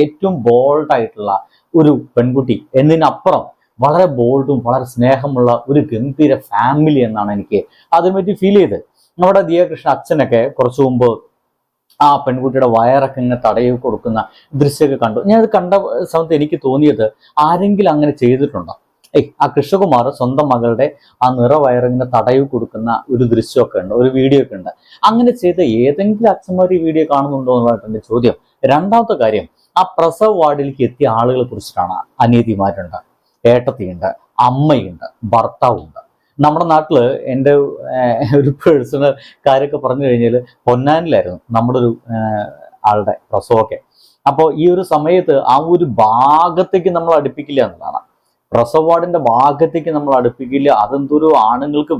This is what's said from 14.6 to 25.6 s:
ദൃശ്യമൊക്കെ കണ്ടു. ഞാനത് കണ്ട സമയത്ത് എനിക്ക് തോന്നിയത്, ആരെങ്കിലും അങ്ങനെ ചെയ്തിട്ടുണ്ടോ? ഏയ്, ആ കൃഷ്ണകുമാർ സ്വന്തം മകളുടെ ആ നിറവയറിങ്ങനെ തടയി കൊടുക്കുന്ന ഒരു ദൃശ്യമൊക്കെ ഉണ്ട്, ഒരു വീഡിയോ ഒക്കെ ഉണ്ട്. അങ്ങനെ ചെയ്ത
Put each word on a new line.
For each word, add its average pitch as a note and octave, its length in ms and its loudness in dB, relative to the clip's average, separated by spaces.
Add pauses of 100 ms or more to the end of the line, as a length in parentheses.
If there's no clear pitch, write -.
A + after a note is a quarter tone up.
ദൃശ്യമൊക്കെ C#3+ 460 0
കണ്ടു. A2 140 -4 (100)
ഞാനത് A3 260 4
കണ്ട F3+ 160 0 (400)
സമയത്ത് E3 280 -2
എനിക്ക് D3+ 180 -4 (100)
തോന്നിയത്, C3 380 2 (400)
ആരെങ്കിലും F#3+ 480 2
അങ്ങനെ D3 180 0 (100)
ചെയ്തിട്ടുണ്ടോ? B2 540 -2 (420)
ഏയ്, B2+ 60 2 (180)
ആ - 20 2 (100)
കൃഷ്ണകുമാർ C#3+ 520 0 (120)
സ്വന്തം C3+ 320 0
മകളുടെ A#2 360 0 (380)
ആ - 20 4 (120)
നിറവയറിങ്ങനെ B2 680 0 (100)
തടയി B2 340 2
കൊടുക്കുന്ന A2+ 400 -6 (220)
ഒരു B2 200 2
ദൃശ്യമൊക്കെ A2+ 500 0
ഉണ്ട്, F#2+ 180 -8
ഒരു B2+ 160 2
വീഡിയോ C3+ 260 2
ഒക്കെ B2+ 160 -8
ഉണ്ട്. F2+ 100 -12 (400)
അങ്ങനെ A#3+ 320 2
ചെയ്ത F3+ 200 0 (240)